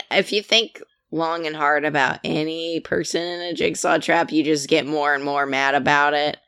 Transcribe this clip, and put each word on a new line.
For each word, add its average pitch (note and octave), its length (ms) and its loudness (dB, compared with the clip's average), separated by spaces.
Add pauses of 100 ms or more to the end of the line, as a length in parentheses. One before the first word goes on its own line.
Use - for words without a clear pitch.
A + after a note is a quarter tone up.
(100)
if F#3 200 0
you G3+ 120 -2
think A3 400 0 (280)
long E3 360 -2
and D#3 100 -6
hard D3 300 2
about D3 360 0
any E3 580 -4
person E3+ 420 -4
in F3 180 -6
a F3 140 -6
Jigsaw E3 420 0
trap, E3 340 0
you D#3 140 2
just C#3+ 240 0
get D3+ 180 2
more D3 280 0
and C#3 100 -4
more C#3+ 220 0
mad C#3 280 2
about D3 380 4
it. D3 240 0 (120)